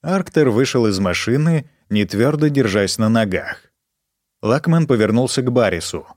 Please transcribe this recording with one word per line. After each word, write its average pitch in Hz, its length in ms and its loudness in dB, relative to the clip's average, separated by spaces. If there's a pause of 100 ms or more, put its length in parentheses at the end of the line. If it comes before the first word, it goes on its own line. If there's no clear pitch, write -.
Арктер 160 480 0
вышел 120 360 2
из 95 120 0
машины, 135 720 -2 (180)
не 104 160 0
твёрдо 147 460 0
держась 104 480 0
на 110 100 0
ногах. 104 640 -2 (680)
Лакман 156 440 0
повернулся 120 560 0
к 127 80 0
Баррису. 87 560 -2 (100)